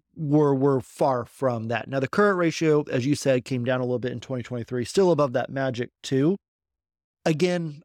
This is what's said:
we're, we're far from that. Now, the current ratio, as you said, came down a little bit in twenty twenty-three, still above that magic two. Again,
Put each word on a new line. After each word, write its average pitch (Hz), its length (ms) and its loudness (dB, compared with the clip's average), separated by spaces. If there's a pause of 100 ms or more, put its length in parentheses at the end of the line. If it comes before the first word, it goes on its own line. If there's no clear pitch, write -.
(140)
we're, 147 400 2
we're 135 280 2
far 127 420 -2
from 117 460 -4
that. 113 180 -2
Now, 135 140 -2
the 135 80 -2
current 202 280 2
ratio, 156 540 2
as 127 140 -2
you 143 100 0
said, 127 300 0
came 123 180 -4
down 127 160 -2
a 127 40 -2
little 123 160 -2
bit 123 140 -4
in 120 60 -10
twenty 123 240 -8
twenty-three, 123 420 -6
still 185 260 4
above 143 220 2
that 127 160 -2
magic 131 400 -4 (120)
two. 143 360 2 (880)
Again, 165 600 -2